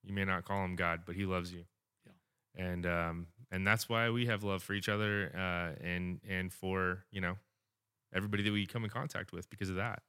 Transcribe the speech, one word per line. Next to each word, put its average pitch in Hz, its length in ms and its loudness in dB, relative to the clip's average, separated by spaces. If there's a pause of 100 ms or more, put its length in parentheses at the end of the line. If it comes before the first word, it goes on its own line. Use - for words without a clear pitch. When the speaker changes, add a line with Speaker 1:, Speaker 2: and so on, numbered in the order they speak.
Speaker 1:
You 98 100 -8
may 98 120 2
not 92 200 2
call 98 200 2
him 90 120 -2
God, 85 300 2
but 87 80 -6
he 98 120 0
loves 90 260 0
you. 87 120 -12 (400)
Speaker 2:
Yeah. - 600 -12
Speaker 1:
And, 87 220 -2
um, 85 400 0 (240)
and 95 160 0
that's 110 220 4
why 117 220 2
we 120 160 2
have 107 160 0
love 98 200 0
for 98 120 -2
each 101 140 0
other, 104 460 2
uh, 87 500 0
and, 90 440 -2
and 92 240 -2
for, 92 600 0
you 98 80 -6
know, 92 160 0 (800)
everybody 101 300 2
that 107 80 6
we 104 140 2
come 113 180 -4
in 104 60 -2
contact - 420 -4
with 82 180 -10
because 95 200 -2
of 92 60 0
that. 104 320 -2